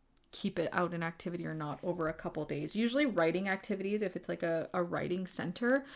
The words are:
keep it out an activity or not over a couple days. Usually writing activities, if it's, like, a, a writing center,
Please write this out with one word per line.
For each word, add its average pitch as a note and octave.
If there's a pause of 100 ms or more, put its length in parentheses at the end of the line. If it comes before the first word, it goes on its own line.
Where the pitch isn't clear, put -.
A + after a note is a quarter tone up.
(300)
keep -
it D#3+
out F3
an E3
activity E3+
or D#3+
not D3+
over E3+
a D#3+
couple D#3+
days. D3+
Usually A#3+
writing F#3
activities, G3
if F#3+
it's, F3+
like, F3
a, E3
a F3+
writing F3
center, A#3+ (120)